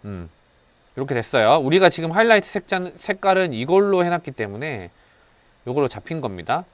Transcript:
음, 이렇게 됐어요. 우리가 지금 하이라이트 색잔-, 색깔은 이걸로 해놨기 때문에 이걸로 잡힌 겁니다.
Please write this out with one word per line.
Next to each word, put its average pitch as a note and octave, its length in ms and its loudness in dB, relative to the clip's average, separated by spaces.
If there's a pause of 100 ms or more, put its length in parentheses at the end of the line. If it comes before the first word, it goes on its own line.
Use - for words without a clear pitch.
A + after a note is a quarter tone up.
음, F2+ 240 -12 (640)
이렇게 C3+ 180 -6
됐어요. A#2+ 460 4
우리가 E3+ 300 4
지금 E3 220 -2
하이라이트 G#3+ 360 4
색잔-, F#3 500 -6
색깔은 F#3+ 560 0
이걸로 F3+ 500 2
해놨기 F3 280 -2
때문에 G#2+ 580 -8 (760)
이걸로 C3 220 0
잡힌 D3+ 340 -8
겁니다. A2 520 -6